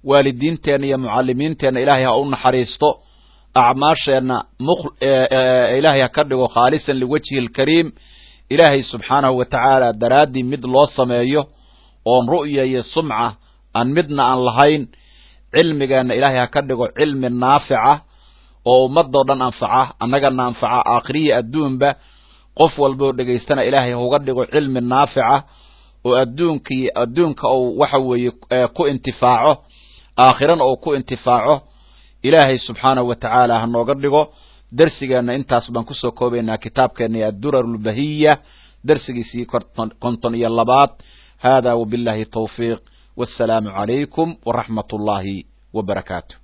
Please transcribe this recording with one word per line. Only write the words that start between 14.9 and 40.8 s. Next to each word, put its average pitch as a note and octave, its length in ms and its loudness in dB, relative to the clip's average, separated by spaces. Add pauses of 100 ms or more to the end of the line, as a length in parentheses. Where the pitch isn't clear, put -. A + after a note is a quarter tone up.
Cilmigeenna C3+ 600 0
Ilaahay C3 240 2
ha B2 80 0
ka C#3+ 140 -2
dhigo C3 260 -2
cilmi C#3 420 -2
naafica C3+ 640 2 (720)
oo B2+ 200 6
ummadoo C#3 380 0
dhan C3 180 -2
anfaca, B2+ 400 -2 (180)
annagana C3 460 0
anfaca, A#2+ 400 -2
aakhiriya C#3+ 520 0
adduunba. C3 520 -2 (680)
Qof D#3 220 4
walboo C#3 340 0
dhegaystana B2 500 -2
Ilaahay B2+ 280 0
ha A#2+ 80 -6
uga B2+ 200 0
dhigo C3 260 -4
cilmi C3+ 360 -2
naafica C3 640 0 (640)
oo B2 100 2
adduunkii, C3 680 -2 (120)
adduunka C3 540 -2
uu, B2+ 300 -2
waxa C#3 180 0
weeye, B2 340 -2 (200)
ee, B2+ 160 2
ku - 200 -6
intifaaco, B2+ 680 0 (640)
aakhirana C3 480 4
uu C3 120 2
ku - 180 -8
intifaaco. B2+ 600 0 (680)
Ilaahay C3+ 340 4
subxaanahu B2+ 520 -2
wa A#2+ 60 -2
tacaala A#2+ 440 2
ha A#2 80 -2
nooga A#2 260 -2
dhigo. C#3+ 300 2 (480)
Darsigeenna B2+ 640 0
intaas B2+ 360 -2
baan A#2 140 -6
ku - 80 -16
soo A#2+ 180 -6
koobaynaa A#2 460 -4
kitaabkeenna A2+ 720 -2
Ad-Durarul A#2 500 -2
Bahiyya, D3 560 0 (500)
darsigiisii A#2+ 640 -2
konton, A2+ 440 -8 (100)
konton A#2+ 360 -4
iyo A#2 140 -2
labaad. A#2+ 400 2 (520)